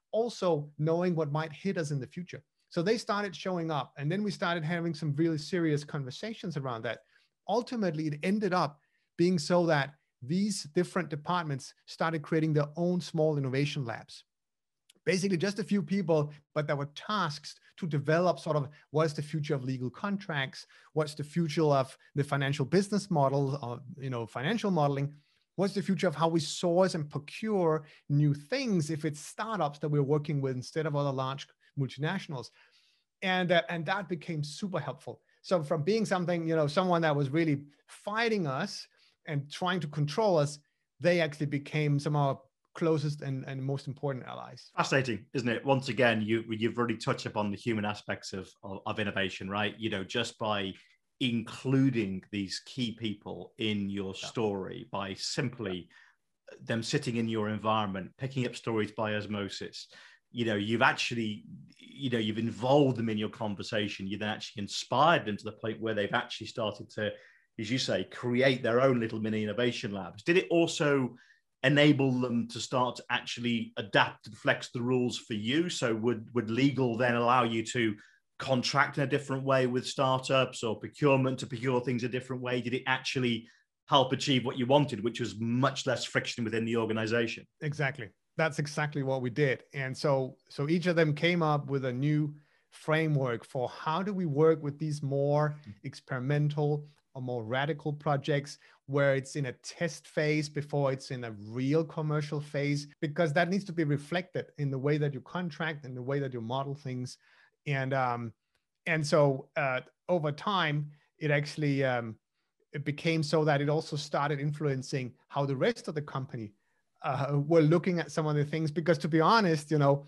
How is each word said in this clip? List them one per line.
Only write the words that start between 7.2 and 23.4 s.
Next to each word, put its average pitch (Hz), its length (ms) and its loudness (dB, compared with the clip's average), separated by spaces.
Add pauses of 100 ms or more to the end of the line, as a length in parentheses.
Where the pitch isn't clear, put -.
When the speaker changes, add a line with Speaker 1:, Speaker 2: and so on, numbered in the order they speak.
Speaker 1:
Ultimately, 190 600 0
it 147 160 -4
ended 196 300 2
up 156 280 2 (360)
being 175 220 4
so 175 280 4
that 143 260 4 (300)
these 196 400 -2 (120)
different 180 340 0
departments 156 640 -4 (140)
started 165 340 -2
creating 156 320 2
their 147 240 2
own 175 240 2
small 156 380 2
innovation 139 440 0
labs. - 400 -10 (800)
Basically, 190 320 2
just 196 220 0
a 220 60 -2
few 202 180 0
people, 156 500 2 (220)
but 147 140 0
that 151 100 0
were 143 160 -4
tasked 180 640 -4 (180)
to 190 100 -6
develop 156 520 2
sort 156 160 -2
of 143 140 -2 (220)
what 156 140 4
is 151 80 -2
the - 80 -6
future 151 340 -2
of 123 80 -2
legal 127 260 -4
contracts, 180 800 -6 (260)
what's 151 220 0
the 147 80 -4
future 160 400 0
of 139 340 4 (180)
the 143 80 2
financial 139 420 0
business 196 440 0
model, 139 520 2